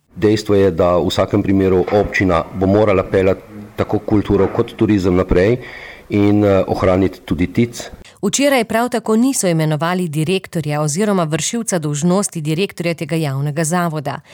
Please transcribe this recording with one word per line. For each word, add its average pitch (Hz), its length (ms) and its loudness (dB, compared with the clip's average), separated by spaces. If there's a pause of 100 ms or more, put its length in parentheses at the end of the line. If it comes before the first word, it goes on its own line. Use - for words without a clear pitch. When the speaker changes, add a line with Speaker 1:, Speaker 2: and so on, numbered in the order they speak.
(160)
Speaker 1:
Dejstvo 104 400 2
je, 98 160 4
da 87 260 2
v 85 120 0
vsakem 101 340 0
primeru 95 480 2
občina 92 520 2 (100)
bo 95 140 0
morala 101 360 4
peljati 95 520 0 (200)
tako 104 240 -2
kulturo 98 480 2
kot - 280 -4
turizem 98 400 2
naprej 92 420 2 (520)
in, 104 340 4
eh, 98 240 4
ohraniti 92 580 0
tudi 87 220 0
tic. 117 420 -4 (320)
Speaker 2:
Včeraj 262 420 0
prav 226 260 -2
tako 220 260 -2
niso 240 320 0
imenovali 165 600 0
direktorja 151 760 -4
oziroma 180 420 0
vršilca 165 560 -4
dolžnosti 160 600 -2
direktorja 165 520 -4
tega 160 220 -6
javnega 147 480 -2
zavoda. 156 560 -2 (140)